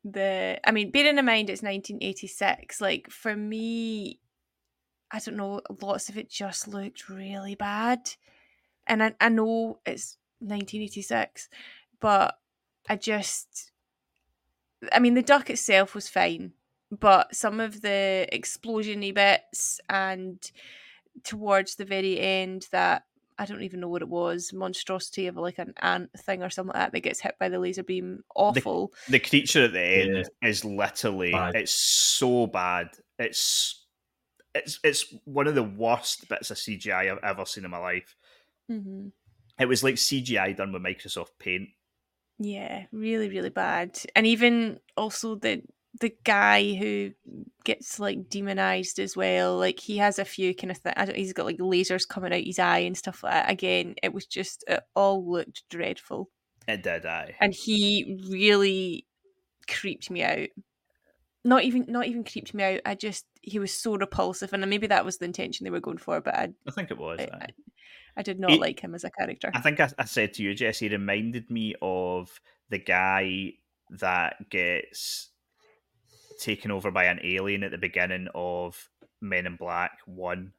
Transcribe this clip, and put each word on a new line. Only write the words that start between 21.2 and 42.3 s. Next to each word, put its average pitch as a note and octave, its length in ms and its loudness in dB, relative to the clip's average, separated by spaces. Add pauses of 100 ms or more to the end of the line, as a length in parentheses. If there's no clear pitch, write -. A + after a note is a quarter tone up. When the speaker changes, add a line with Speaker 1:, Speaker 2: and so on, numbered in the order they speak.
Speaker 1:
towards G3+ 520 0
the G3 100 -10
very F#3+ 340 0
end F#3+ 520 -2
that, F3+ 320 2 (360)
I G3+ 60 -4
don't G3+ 180 -10
even F3+ 160 -10
know F3 80 -8
what F3 140 -4
it F3 80 -8
was, F3 420 -2
monstrosity F#3 760 -6
of, F3 100 -8
like, F3 220 -6
an E3+ 220 -10
ant F3+ 380 0
thing F#3 240 -4
or F#3 60 -6
something F#3 240 -6
like - 140 0
that - 40 -4
that - 80 -4
gets - 220 -4
hit - 180 -6
by F#3 80 0
the F3+ 120 -2
laser F3+ 240 -4
beam, F#3 400 -6 (120)
awful. G3+ 560 2 (140)
Speaker 2:
The, C3 80 2
the B2+ 60 8
creature C#3+ 460 6
at A2 80 2
the F2+ 80 2
end F#2+ 340 6 (260)
Speaker 3:
Yeah. A#2 80 2
Speaker 2:
is G#2 160 -2
literally, G2 680 0
Speaker 3:
Bad. F2 240 0
Speaker 2:
it's - 180 0
so - 760 4
bad. F2+ 420 -2 (280)
It's, - 680 -2 (680)
it's, - 300 -6
it's - 300 2 (100)
one C#3+ 240 0
of D3+ 80 2
the B2 80 4
worst A2+ 640 -2
bits - 240 -6
of G2+ 60 -10
C G#2+ 180 -8
G G2+ 160 -6
I F#2+ 180 2
I've G2 140 -4
ever G2 220 -4
seen - 180 -10
in F2+ 80 -10
my F2 60 -8
life. F2+ 380 -6 (540)
Speaker 1:
Mm-hmm. G3 380 -10 (520)
Speaker 2:
It B2+ 80 4
was B2 160 2
like C3 160 2
C C3+ 220 0
G B2 160 0
I F#2+ 160 2
done G2 200 -4
with F2+ 80 -6
Microsoft F#2 580 -8
Paint. F#2 300 -4 (720)